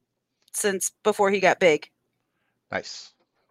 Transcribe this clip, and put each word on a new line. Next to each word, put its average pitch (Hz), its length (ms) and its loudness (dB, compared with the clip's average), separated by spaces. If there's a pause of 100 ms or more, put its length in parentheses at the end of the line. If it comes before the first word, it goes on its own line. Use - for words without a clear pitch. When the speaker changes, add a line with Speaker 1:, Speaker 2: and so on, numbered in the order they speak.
(520)
Speaker 1:
since 196 380 -4 (140)
before 202 260 2
he 202 100 0
got 175 200 2
big. 165 300 2 (840)
Speaker 2:
Nice. - 400 -12 (380)